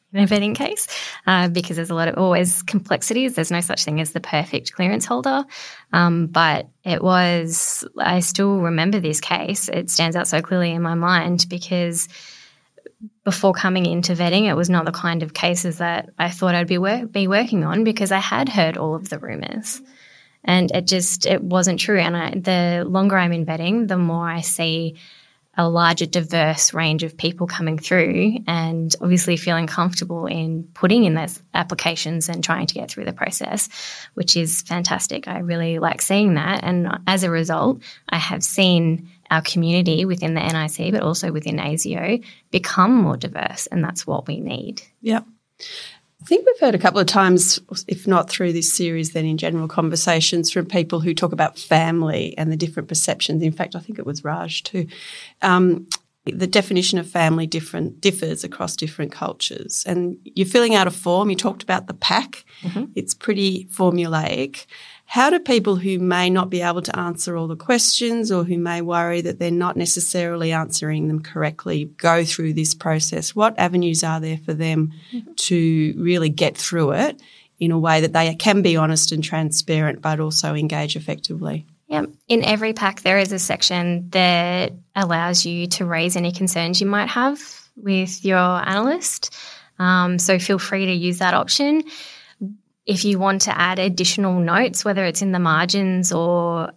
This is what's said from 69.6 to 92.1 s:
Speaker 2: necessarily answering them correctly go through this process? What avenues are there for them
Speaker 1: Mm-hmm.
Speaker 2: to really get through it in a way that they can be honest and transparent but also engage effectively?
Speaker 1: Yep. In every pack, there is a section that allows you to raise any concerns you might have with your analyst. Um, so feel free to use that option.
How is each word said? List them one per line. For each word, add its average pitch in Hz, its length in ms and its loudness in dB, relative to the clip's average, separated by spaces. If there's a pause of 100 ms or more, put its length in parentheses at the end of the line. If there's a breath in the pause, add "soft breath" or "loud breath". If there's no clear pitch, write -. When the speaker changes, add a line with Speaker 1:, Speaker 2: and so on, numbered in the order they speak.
Speaker 2:
necessarily 170 720 -2
answering 156 560 -2
them 156 140 -2
correctly 156 640 -4 (100)
go 170 300 2
through 160 260 -2
this 156 220 0
process? 160 600 -2
What 220 240 2
avenues 175 460 2
are 160 160 -2
there 160 160 -4
for 156 160 -8
them 156 400 0 (180)
Speaker 1:
Mm-hmm. 240 240 -10
Speaker 2:
to 160 640 2
really 170 320 2
get 156 300 0
through 156 340 0
it 240 300 -2 (360 loud breath)
in 170 120 2
a 165 80 2
way 160 240 4
that 160 100 0
they 160 220 2
can 202 260 4
be 170 160 4
honest 160 360 2
and 156 120 -2
transparent 156 800 0
but 156 180 0
also 156 340 -2
engage 151 400 -2
effectively? 156 680 -6 (220)
Speaker 1:
Yep. 302 240 -2 (180)
In 233 160 2
every 220 300 0
pack, 202 260 -2
there 190 180 4
is 196 140 0
a 190 60 -4
section 175 720 -2
that 180 640 2 (220)
allows 175 520 0
you 175 220 -4
to 175 180 -4
raise 170 300 -2
any 175 160 -2
concerns 180 500 0
you 196 40 0
might 202 220 0
have 269 320 -2 (360)
with 190 500 -2
your 190 120 4
analyst. 196 960 0 (440 loud breath)
Um, 180 400 2
so 185 200 2
feel 185 200 0
free 190 260 -2
to 185 80 0
use 175 280 0
that 180 120 2
option. 285 520 2 (1000 loud breath)